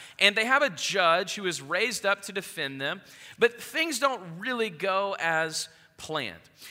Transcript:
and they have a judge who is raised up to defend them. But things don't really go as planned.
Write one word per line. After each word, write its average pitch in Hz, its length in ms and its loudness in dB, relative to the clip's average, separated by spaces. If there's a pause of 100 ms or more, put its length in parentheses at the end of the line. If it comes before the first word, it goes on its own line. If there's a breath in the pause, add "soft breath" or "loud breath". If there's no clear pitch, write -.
(180 loud breath)
and 202 160 6
they 220 100 2
have 269 180 4
a 269 80 2
judge 175 680 2
who 202 100 -6
is 147 160 -2
raised 185 420 -2
up 196 180 2
to 202 100 -12
defend 147 480 -6
them. 165 200 -4 (380 loud breath)
But 233 220 4
things 311 380 -2
don't 185 420 0
really 226 300 0
go 190 480 0
as 160 500 0 (280 loud breath)
planned. 117 440 -6 (300 loud breath)